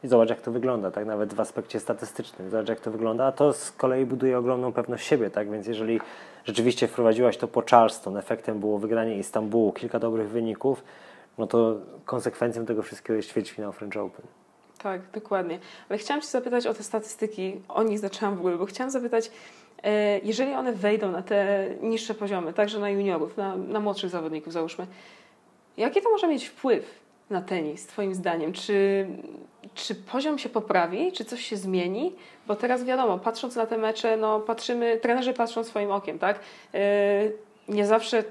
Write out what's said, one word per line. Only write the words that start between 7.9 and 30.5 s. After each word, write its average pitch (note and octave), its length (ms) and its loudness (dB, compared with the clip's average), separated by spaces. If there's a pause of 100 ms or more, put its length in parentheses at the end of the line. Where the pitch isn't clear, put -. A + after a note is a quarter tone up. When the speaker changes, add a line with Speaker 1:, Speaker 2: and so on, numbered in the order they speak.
Speaker 1:
efektem A2 420 -4
było G#2 200 0
wygranie A2+ 380 -2
Istambułu, A2 540 2
kilka A#2+ 280 -4
dobrych A2+ 300 0
wyników, A2+ 540 -2 (540)
no A2+ 100 -2
to A2+ 280 4 (300)
konsekwencją A#2 600 -2
tego G#2+ 180 -2
wszystkiego - 340 -4
jest G#2 120 -4
ćwierćfinał G#2 420 -6
French G#2 260 -10
Open. - 280 -8 (580)
Speaker 2:
Tak, F#3+ 180 -6 (120)
dokładnie. F#3 460 -4 (300)
Ale G3+ 80 -2
chciałam D4 240 -2
cię - 60 -12
zapytać A#3+ 400 0
o A3+ 60 0
te G#3+ 100 -8
statystyki, G#3 840 -6
o - 160 4
nich G#3+ 160 2
zaczęłam G3+ 360 -2
w F3+ 40 -6
ogóle, F3 180 0
bo F3+ 80 0
chciałam B3+ 260 -4
zapytać, A#3 400 0 (520)
e, G#3 360 4
jeżeli A3 340 0
one C4 200 0
wejdą G#3 380 2
na F3 100 -2
te G3 440 2 (160)
niższe A3+ 320 -2
poziomy, G3 400 -4
także G#3 260 2
na G3+ 100 -2
juniorów, F#3+ 480 0
na, G3 180 -4
na F#3+ 240 -4
młodszych G3 300 -2
zawodników, D#3+ 440 -6
załóżmy, E3+ 340 -4 (880)
jaki C#4+ 240 2
to A4+ 80 2
może G4+ 180 4
mieć C#4+ 180 0
wpływ - 400 0 (440)
na F#3 120 -2
tenis, E3 460 -4
twoim G3 280 -4
zdaniem? E3+ 380 -2
Czy, G3 540 2 (680)
czy - 220 -8
poziom C#4 440 -2
się A#3 100 -6
poprawi? G#3 600 2